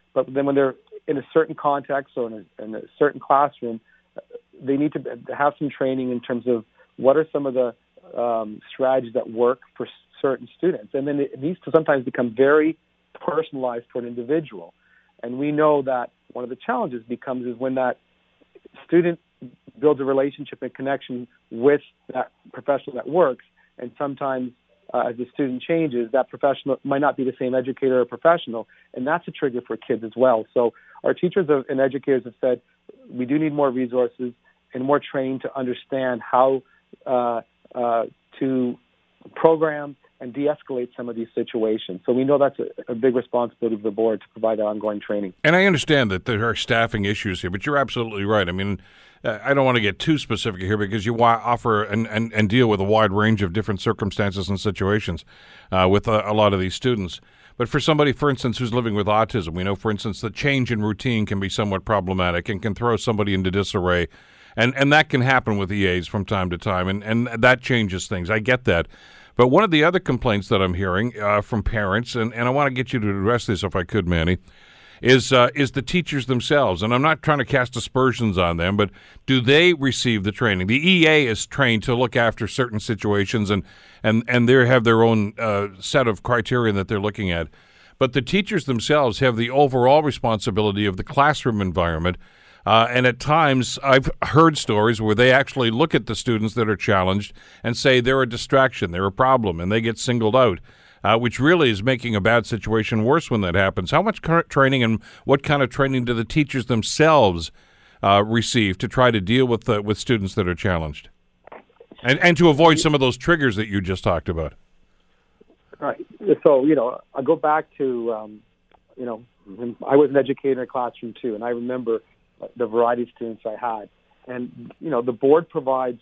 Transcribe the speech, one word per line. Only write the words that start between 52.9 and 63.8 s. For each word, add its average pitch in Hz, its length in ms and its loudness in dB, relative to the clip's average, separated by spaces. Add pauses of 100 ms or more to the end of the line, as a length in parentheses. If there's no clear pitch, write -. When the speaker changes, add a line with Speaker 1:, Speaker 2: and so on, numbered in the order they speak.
Speaker 2:
range 104 300 2
of 87 100 -2
different 104 280 -4
circumstances 98 680 -4
and 98 100 -4
situations, 98 640 -2 (480)
uh, 92 180 4
with 101 160 2
a, 107 240 0
a - 20 -2
lot 104 220 4
of 95 60 0
these 92 140 -4
students. 107 460 -4 (360)
But 120 120 -4
for 147 120 -2
somebody, 147 320 2
for 147 180 -2
instance, 120 280 -4
who's 120 140 -4
living 113 220 -2
with 101 120 0
autism, 104 480 0
we 92 100 -4
know, 98 100 -2
for 110 160 -4
instance, 101 300 -6
the 113 100 -6
change 131 400 -2
in 107 120 -2
routine 107 440 -2
can 98 140 -4
be 98 80 -4
somewhat 98 360 -2
problematic 92 640 0
and 98 140 -6
can 104 120 -4
throw 117 220 0
somebody 101 380 -2
into 92 160 0
disarray. 90 580 0 (480)